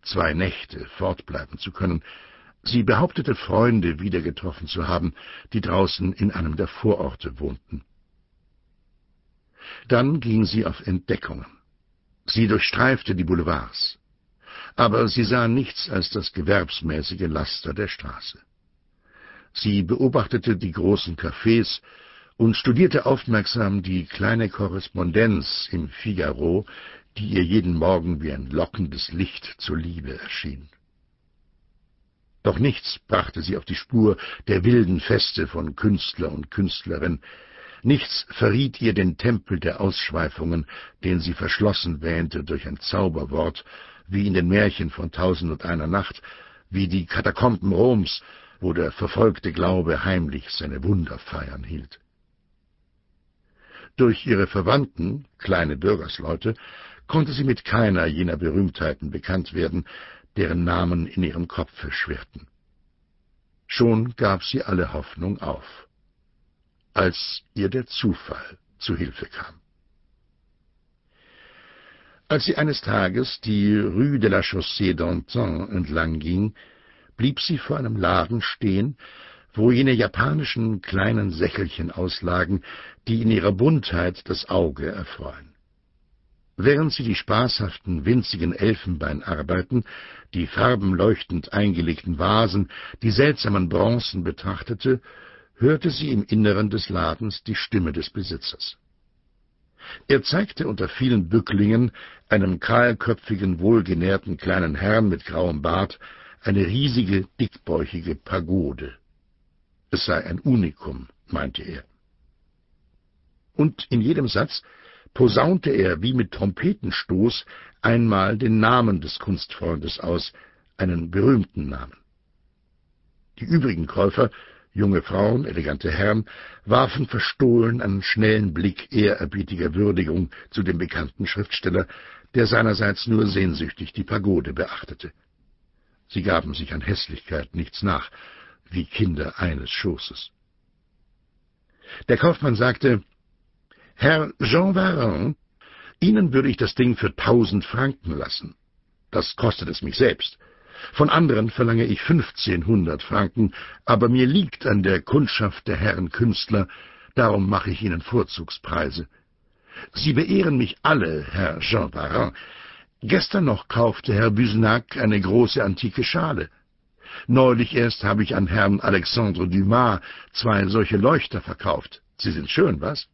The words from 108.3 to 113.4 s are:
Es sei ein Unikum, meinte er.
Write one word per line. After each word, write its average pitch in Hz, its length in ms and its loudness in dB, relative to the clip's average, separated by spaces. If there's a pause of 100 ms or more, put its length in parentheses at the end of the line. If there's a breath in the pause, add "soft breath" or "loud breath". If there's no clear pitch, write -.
Es - 140 -2
sei 80 220 -2
ein 85 140 -6
Unikum, 78 680 0 (200)
meinte 71 360 -6
er. - 220 -12 (1700)